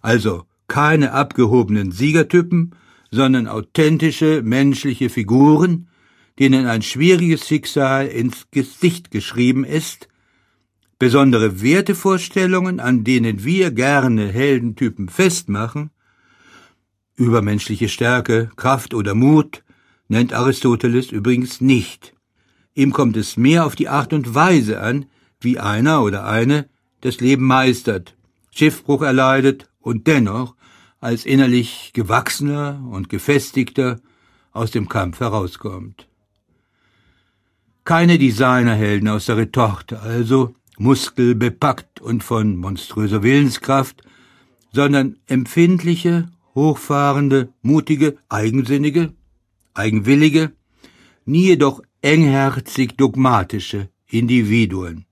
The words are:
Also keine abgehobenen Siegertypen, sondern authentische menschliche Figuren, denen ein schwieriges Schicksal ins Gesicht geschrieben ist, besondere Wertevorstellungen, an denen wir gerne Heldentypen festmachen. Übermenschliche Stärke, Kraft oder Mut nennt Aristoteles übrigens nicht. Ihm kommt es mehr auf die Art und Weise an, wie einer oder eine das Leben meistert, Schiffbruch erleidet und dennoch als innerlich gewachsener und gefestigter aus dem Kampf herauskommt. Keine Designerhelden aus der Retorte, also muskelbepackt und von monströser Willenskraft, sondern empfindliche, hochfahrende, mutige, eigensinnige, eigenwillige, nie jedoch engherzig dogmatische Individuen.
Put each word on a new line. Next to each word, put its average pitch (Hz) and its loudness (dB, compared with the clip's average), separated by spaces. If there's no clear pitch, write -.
Also 107 0
keine 147 2
abgehobenen 110 0
Siegertypen, 165 0
sondern 127 2
authentische 156 0
menschliche 131 0
Figuren, 151 2
denen 131 4
ein 113 -2
schwieriges 165 2
Schicksal 139 -2
ins 123 -6
Gesicht 170 -4
geschrieben 123 -2
ist, 151 -8
besondere 117 2
Wertevorstellungen, 185 -2
an 120 0
denen 113 -2
wir 175 0
gerne 123 0
Heldentypen 120 -2
festmachen. 147 -4
Übermenschliche 107 -2
Stärke, 120 0
Kraft 127 -2
oder 104 -4
Mut 147 2
nennt 117 0
Aristoteles 123 0
übrigens 123 -2
nicht. 127 -2
Ihm 135 0
kommt 117 0
es - -6
mehr 156 4
auf 131 -6
die - -4
Art 139 -4
und 120 -4
Weise 135 2
an, 131 -4
wie 120 -2
einer 120 0
oder 101 -2
eine 127 0
das 127 -6
Leben 131 2
meistert, 123 0
Schiffbruch 151 0
erleidet 135 2
und 117 -4
dennoch 120 0
als 117 -6
innerlich 123 0
gewachsener 143 -4
und 101 -10
gefestigter 131 -2
aus 113 -6
dem 101 -6
Kampf 87 -6
herauskommt. 101 -8
Keine 170 4
Designerhelden 113 2
aus 107 -4
der 110 0
Retorte, 110 -2
also 117 -2
muskelbepackt 120 -2
und 117 -6
von 107 -2
monströser 98 -4
Willenskraft, 135 0
sondern 139 0
empfindliche, 170 0
hochfahrende, 143 0
mutige, 147 0
eigensinnige, 139 -2
eigenwillige, 139 2
nie 170 2
jedoch 143 2
engherzig 135 2
dogmatische 113 0
Individuen. 107 0